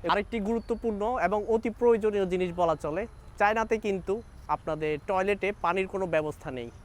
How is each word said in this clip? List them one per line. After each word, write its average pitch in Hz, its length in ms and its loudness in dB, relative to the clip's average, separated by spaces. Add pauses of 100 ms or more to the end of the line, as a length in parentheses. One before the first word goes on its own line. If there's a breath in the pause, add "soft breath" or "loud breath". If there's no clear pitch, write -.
(120)
আরেকটি 208 260 0 (120)
গুরুত্বপূর্ণ 226 520 -2 (260)
এবং 208 120 2 (140)
অতি 226 160 0 (100)
প্রয়োজনীয় 214 540 4
জিনিস 185 160 0 (120)
বলা 165 220 4
চলে, 160 180 -2 (380)
চায়নাতে 220 360 4 (100)
কিন্তু 190 280 0 (420)
আপনাদের 156 360 -2 (160)
টয়লেটে 196 420 2 (140)
পানির 185 300 2
কোনো 190 120 0 (100)
ব্যবস্থা 151 440 -2
নেই। 117 120 -10 (140)